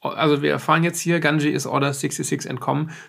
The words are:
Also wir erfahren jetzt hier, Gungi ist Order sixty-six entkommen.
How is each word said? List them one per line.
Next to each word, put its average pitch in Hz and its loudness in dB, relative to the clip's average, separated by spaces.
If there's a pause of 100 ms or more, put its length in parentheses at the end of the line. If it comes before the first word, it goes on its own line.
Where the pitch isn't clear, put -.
Also 147 2
wir 147 2
erfahren 156 2
jetzt 170 0
hier, 170 2
Gungi 151 2
ist 151 -2
Order 135 0
sixty-six - -4
entkommen. 139 -4 (180)